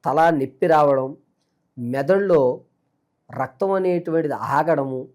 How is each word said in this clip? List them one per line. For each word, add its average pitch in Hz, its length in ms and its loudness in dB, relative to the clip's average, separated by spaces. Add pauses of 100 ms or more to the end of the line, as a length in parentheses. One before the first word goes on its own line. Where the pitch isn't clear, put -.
తల 160 260 4
నొప్పి 139 360 -2
రావడం, 143 500 2 (600)
మెదడులో 139 800 0 (720)
రక్తం 131 380 -6
అనేటువంటిది 175 640 -2
ఆగడము 135 800 -2